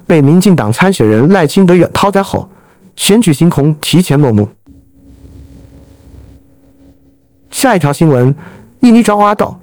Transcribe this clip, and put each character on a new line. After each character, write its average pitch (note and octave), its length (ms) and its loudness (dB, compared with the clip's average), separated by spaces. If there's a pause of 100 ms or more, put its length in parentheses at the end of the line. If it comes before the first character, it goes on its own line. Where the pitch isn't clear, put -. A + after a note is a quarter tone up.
被 D#3 160 2
民 D#3 180 2
进 F#3 140 2
党 A2 180 -2
参 F#3+ 200 -2
选 B2+ 120 -2
人 A2 260 2
赖 F#3+ 140 2
清 F#3+ 220 0
德 F3 80 2
远 F3+ 180 2
抛 G3 180 -2
在 G3 120 -2
后， - 260 -8 (480)
选 G#3+ 240 0
举 F3 120 0
形 E3 160 0
同 D3+ 320 0
提 - 220 0
前 C#3+ 160 -2
落 C3+ 140 0
幕。 G#2 160 -2 (3000)
下 B3 260 -2
一 - 20 -2
条 C#3+ 140 -2
新 D#3+ 160 0
闻： C3 260 2 (460)
印 A#3+ 120 4
尼 A#3 100 4
爪 G#3 140 -2
哇 G#3 180 0
岛 - 280 -8